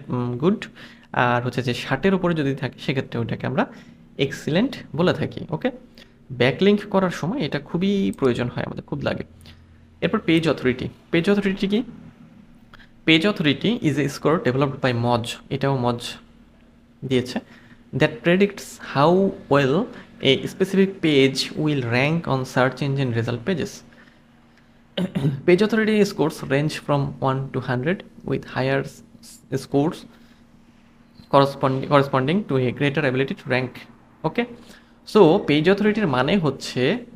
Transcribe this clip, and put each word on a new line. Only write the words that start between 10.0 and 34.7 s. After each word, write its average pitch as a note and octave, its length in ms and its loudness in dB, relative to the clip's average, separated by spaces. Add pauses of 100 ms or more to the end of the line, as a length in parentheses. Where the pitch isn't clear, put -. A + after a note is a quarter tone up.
এরপর F3+ 180 0
পেজ E3 300 2
অথরিটি। B2+ 400 0 (220)
পেজ E3+ 180 2
অথরিটি G3 380 0
কি? G#3 160 0 (1200)
Page E3 160 6
authority G3 640 2
is C#3 140 0
a - 60 2
score D3 400 0
developed C3+ 380 0
by A#2+ 220 0
Moz, A#2+ 320 0 (140)
এটাও C#3 280 0
মজ A#2+ 400 -4 (880)
দিয়েছে, B2+ 340 -2 (580)
that G3+ 140 2 (120)
predicts F#3+ 560 0 (160)
how F3+ 360 4 (180)
well C#3+ 360 4 (380)
a C3 240 2
specific F#3+ 560 0
page C3+ 600 2
will D3 200 0
rank C#3 440 0
on C3 180 0 (100)
search C3 260 2
engine C3+ 380 -2
result A#2 260 -4
pages। D3 380 -4 (1120)
<clears throat> D3 500 -2
Page F3 140 6
authority G#3+ 440 2
scores D3 440 -2
range D3 380 0
from C#3 320 0
one C3+ 340 -2
to C3 60 -4
hundred, C3+ 440 -2 (220)
with C#3 200 -4 (100)
higher C3+ 280 0
s-, - 800 -12
scores - 420 0 (1300)
correspond-, C3+ 580 2
corresponding C#3 540 2
to C#3 140 -2
a B2+ 140 0
greater C#3+ 400 -2
ability C3 160 -2
to - 220 -10
rank। B2+ 220 -2 (520)
Okay, D#3+ 220 -2 (680)